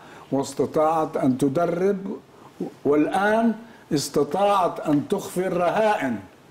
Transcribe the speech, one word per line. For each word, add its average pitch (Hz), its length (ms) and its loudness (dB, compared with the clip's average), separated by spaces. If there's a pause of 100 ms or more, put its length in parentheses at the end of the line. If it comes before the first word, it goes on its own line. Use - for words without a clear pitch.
(320)
واستطاعت 156 840 0
أن 127 220 2
تدرب، 175 800 -2 (680)
والآن 196 720 2 (400)
استطاعت 175 840 0
أن 147 280 0
تخفي - 380 -2
الرهائن. 175 720 0 (320)